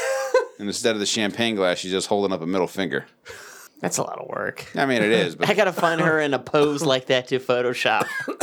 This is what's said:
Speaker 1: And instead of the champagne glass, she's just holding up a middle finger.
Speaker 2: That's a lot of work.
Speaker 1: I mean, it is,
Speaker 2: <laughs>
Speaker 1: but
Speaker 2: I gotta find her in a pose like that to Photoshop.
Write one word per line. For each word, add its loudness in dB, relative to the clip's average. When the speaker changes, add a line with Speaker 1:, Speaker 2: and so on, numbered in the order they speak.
Speaker 1:
And -6
instead 0
of -4
the -2
champagne 0
glass, 2
she's -6
just -2
holding 0
up -4
a -4
middle 0
finger. -4
Speaker 2:
That's -4
a -2
lot -8
of -12
work. -6
Speaker 1:
I 0
mean, 2
it 4
is, 2
Speaker 2:
<laughs> -
Speaker 1:
but 0
Speaker 2:
I 4
gotta 4
find 0
her 2
in 0
a 0
pose 2
like 2
that 2
to 0
Photoshop. 2